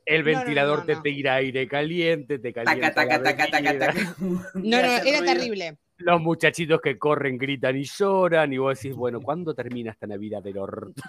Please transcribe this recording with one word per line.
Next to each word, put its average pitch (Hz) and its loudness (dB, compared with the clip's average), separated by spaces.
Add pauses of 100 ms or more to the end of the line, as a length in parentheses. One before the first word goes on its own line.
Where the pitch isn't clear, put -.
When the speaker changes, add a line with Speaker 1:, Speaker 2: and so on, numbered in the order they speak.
Speaker 1:
el 156 4
Speaker 2:
No, 151 4
no, 156 4
no, 156 -2
Speaker 1:
ventilador 147 2
Speaker 2:
no, 165 -10
Speaker 1:
te 151 0
Speaker 2:
no. 156 -6
Speaker 1:
tira 139 0
aire 131 0
caliente, 151 -2
te 117 -8
calienta 131 0
Speaker 3:
Taca, 151 2
taca, 151 2
Speaker 1:
la 131 0
Speaker 3:
taca, 147 2
taca, 151 2
Speaker 1:
bebida. 147 2
Speaker 3:
taca. 180 -4 (400)
Speaker 2:
No, 226 2
no, 247 4
Speaker 3:
Hace 247 2
Speaker 2:
era 294 4
Speaker 3:
ruido. 349 2
Speaker 2:
terrible. 196 -4 (200)
Speaker 1:
Los 175 4
muchachitos 160 2
que 139 -2
corren, 139 0
gritan 135 -2
y 139 -2
lloran, 175 2
y 131 -2
vos 135 0
decís, 135 -8
"Bueno, 120 -4
¿cuándo 160 -4
termina 120 -8
esta - -12
Navidad 104 -8
del 98 -10
orto?". 98 -8 (160)